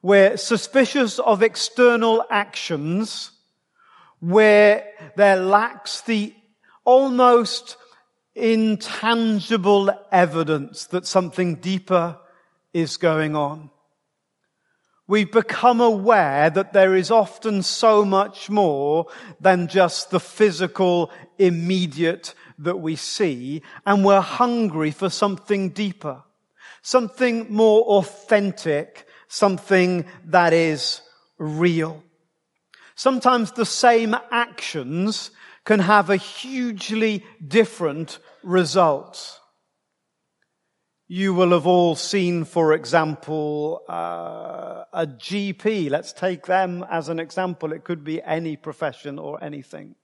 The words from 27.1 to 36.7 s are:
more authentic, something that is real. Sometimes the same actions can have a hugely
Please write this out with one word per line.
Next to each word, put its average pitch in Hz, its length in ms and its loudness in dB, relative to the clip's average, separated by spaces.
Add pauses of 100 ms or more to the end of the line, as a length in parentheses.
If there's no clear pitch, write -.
more 220 300 4
authentic, 196 1300 -2 (180)
something 185 800 0 (220)
that 170 260 4
is 160 500 -2 (340)
real. 160 640 -2 (960)
Sometimes 247 560 0
the 233 160 -4
same 233 480 2 (160)
actions 190 1000 -6 (320)
can 214 160 2
have 190 300 2
a 196 60 2
hugely 220 1080 -6 (220)